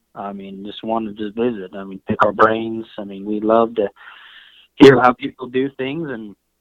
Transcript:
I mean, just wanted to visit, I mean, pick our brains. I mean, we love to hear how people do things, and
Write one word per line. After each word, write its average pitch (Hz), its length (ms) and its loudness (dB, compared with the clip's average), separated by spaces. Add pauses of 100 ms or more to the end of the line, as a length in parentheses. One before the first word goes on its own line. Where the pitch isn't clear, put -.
(160)
I 101 180 -10
mean, 98 320 -14
just - 180 -14
wanted 110 340 -4
to 107 140 -8
visit, 110 440 -4
I 98 100 -10
mean, 95 240 -14
pick 107 160 2
our 104 80 0
brains. 113 540 2 (100)
I 104 80 -10
mean, 98 180 -14
we 107 160 -4
love 113 360 2
to 104 120 0 (880)
hear 135 240 8
how 123 140 4
people 127 340 -10
do 131 300 -2
things, 143 320 -6
and 110 260 -12 (260)